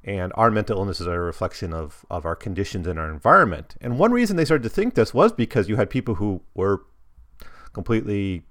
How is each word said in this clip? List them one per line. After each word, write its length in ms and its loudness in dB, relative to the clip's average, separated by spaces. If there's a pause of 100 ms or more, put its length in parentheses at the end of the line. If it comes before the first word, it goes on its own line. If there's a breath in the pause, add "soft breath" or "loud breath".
and 320 -4
our 160 6
mental 280 0
illnesses 280 -4
are 160 -2
a 40 -2
reflection 480 -6
of, 360 -10
of 140 -8
our 100 -4
conditions 520 -6
and 120 -4
our 120 -6
environment. 720 2
And 180 -4
one 140 4
reason 240 2
they 100 2
started 160 2
to 80 -2
think 240 0
this 180 4
was 180 6
because 380 0
you 80 0
had 140 0
people 260 -2
who 240 -2 (140)
were 280 0 (920 loud breath)
completely 760 -2